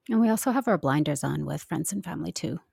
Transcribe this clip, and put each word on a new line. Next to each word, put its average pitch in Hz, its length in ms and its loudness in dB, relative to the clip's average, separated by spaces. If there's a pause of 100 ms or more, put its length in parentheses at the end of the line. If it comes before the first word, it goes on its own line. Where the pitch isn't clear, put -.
And 226 120 4
we 226 80 6
also 220 220 2
have 247 160 0
our 202 120 4
blinders 147 440 2
on 147 240 -2
with 147 160 -6
friends 160 300 -4
and 196 120 -6
family 175 280 -6
too. - 260 -6 (140)